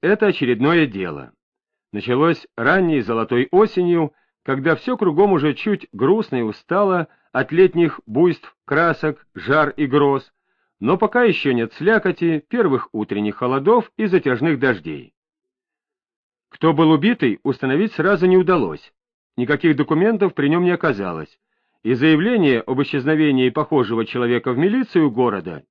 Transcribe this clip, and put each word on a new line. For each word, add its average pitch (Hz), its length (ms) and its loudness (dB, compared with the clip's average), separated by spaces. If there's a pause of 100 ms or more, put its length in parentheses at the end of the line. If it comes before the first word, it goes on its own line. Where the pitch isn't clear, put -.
это 208 280 0
очередное 147 580 0
дело. 85 460 -10 (600)
Началось 123 540 -2 (100)
ранней 156 440 0
золотой 113 500 -2
осенью, 175 640 0 (280)
когда 135 320 -2
всё 254 220 -6
кругом 190 360 2
уже 147 220 0
чуть - 380 -4
грустно 190 440 0
и 120 60 -2
устало 175 680 -2 (240)
от 131 200 -2
летних 170 540 2
буйств, 147 480 0 (100)
красок, 156 680 -2
жар 143 360 0
и 147 160 -4
гроз, 139 460 0 (480)
но 143 180 0
пока 226 240 0
ещё 160 300 0
нет 117 220 -2
слякоти, 170 760 0
первых 170 440 -2
утренних 104 440 -4
холодов 135 600 0
и 220 100 -2
затяжных 147 520 0
дождей. 80 560 -4 (1300)
Кто 160 240 0
был 156 180 4
убитый, 151 540 0
установить 143 480 -2
сразу 185 340 0
не 185 100 6
удалось. 156 560 0 (440)
Никаких 143 400 0
документов 180 580 0
при 208 140 -2
нём 170 160 0
не 180 80 2
оказалось, 98 680 -6 (440)
и 117 120 0
заявление 156 680 2
об 131 220 -4
исчезновении 139 680 0
похожего 120 560 0
человека 120 480 -2
в 120 60 -2
милицию 185 520 0
города 98 600 -2